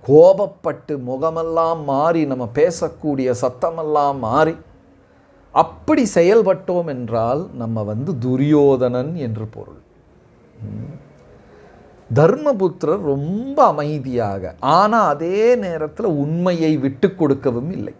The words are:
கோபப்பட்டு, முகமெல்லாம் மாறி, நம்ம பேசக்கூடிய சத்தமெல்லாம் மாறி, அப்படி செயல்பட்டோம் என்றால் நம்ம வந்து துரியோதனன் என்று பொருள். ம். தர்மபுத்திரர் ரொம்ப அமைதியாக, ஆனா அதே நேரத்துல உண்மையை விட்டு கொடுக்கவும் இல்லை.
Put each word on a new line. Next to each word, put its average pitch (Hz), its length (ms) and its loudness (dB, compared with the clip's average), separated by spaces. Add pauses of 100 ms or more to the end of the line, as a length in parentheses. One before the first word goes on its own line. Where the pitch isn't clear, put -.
கோபப்பட்டு, 156 960 4
முகமெல்லாம் 160 800 -2
மாறி, 151 420 0
நம்ம 127 280 -6
பேசக்கூடிய 147 840 -2
சத்தமெல்லாம் 147 800 -2
மாறி, 147 380 0 (960)
அப்படி 277 640 2
செயல்பட்டோம் 185 720 2
என்றால் 123 680 -4
நம்ம 113 280 -6
வந்து 120 360 -4
துரியோதனன் 131 960 2
என்று 113 320 -6
பொருள். 104 340 -18 (840)
ம். 107 360 -12 (1160)
தர்மபுத்திரர் 190 880 0
ரொம்ப 196 640 0
அமைதியாக, 123 920 -4
ஆனா 196 400 2
அதே 185 560 0
நேரத்துல 165 460 -6
உண்மையை 165 720 0
விட்டு 139 380 -2
கொடுக்கவும் 135 560 -2
இல்லை. - 300 -8